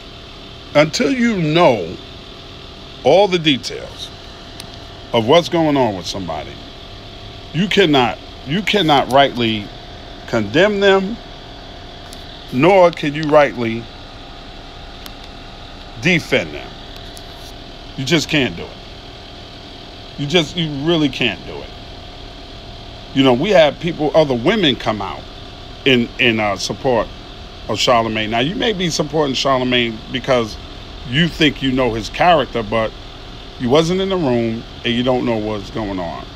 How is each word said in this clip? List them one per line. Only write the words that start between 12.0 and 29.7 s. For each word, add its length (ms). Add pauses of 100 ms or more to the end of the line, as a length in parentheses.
nor 380
can 240
you 80
rightly 600 (2250)
defend 520
them. 160 (1300)
You 80
just 240
can't 260
do 80
it. 140 (1400)
You 100
just, 280
you 140 (180)
really 220
can't 360
do 120
it. 120 (1400)
You 100
know, 100
we 160
had 300
people, 360
other 200
women 400
come 260
out 200 (640)
in, 240 (120)
in, 200
uh, 160
support 520 (600)
of 120
Charlemagne. 500
Now, 100
you 160
may 160
be 180
supporting 440
Charlemagne 640 (140)